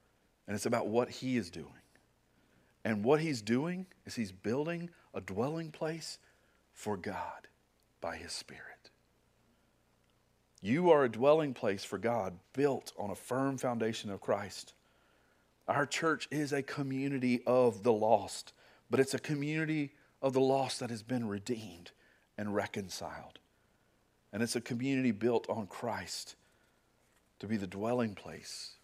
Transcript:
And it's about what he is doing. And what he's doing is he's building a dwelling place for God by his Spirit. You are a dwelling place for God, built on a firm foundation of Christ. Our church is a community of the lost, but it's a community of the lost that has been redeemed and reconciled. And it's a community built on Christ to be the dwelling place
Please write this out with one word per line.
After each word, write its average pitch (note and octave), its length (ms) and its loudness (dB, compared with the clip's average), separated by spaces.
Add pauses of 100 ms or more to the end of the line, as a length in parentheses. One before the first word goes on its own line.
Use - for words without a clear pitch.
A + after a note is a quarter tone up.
(460)
And G2+ 100 -4
it's G#2 100 -6
about A2+ 220 0
what A#2+ 220 2
he B2+ 280 -2
is G2+ 120 -2
doing. D2+ 180 -12 (1160)
And G#2+ 200 0
what D3+ 180 6
he's D3 200 -2
doing D#3 440 0 (200)
is - 100 -12
he's G#2 180 -4
building D3+ 560 -4 (240)
a - 80 -6
dwelling C#3+ 500 -4
place D#3+ 480 -6 (540)
for G#2 240 -6
God - 500 -8 (540)
by E2+ 160 -6
his E2+ 160 -12
Spirit. - 560 -14 (1700)
You D#3+ 300 4
are C#3+ 140 8
a A#2+ 60 2
dwelling C#3+ 420 4
place G2+ 320 -2
for G2+ 120 -4
God, G2 400 0 (140)
built C3+ 460 0
on G2+ 120 -4
a F#2 60 -6
firm C3+ 420 -2
foundation A2+ 520 -2
of F#2+ 120 -6
Christ. G2+ 520 -4 (920)
Our C#3 180 4
church D#3 440 0
is D3 220 -2
a C#3+ 100 2
community C3+ 840 0
of A#2+ 360 6
the A#2 100 6
lost, G#2+ 580 2 (380)
but B2 100 6
it's C3+ 140 4
a B2+ 60 -2
community D3+ 720 0 (280)
of C3+ 120 2
the C3 80 6
lost C3+ 400 4
that B2 80 -4
has A2 140 -6
been A#2+ 240 -2
redeemed G2+ 640 -4 (460)
and G#2 160 -4
reconciled. F#2 840 -6 (920)
And G#2+ 80 -2
it's A#2+ 140 0
a A#2+ 60 0
community C3 500 0
built A2+ 360 2
on G2+ 200 -2
Christ - 680 -8 (1000)
to G2+ 100 -10
be A2 80 0
the G2 120 -2
dwelling G#2+ 480 -2
place - 680 -14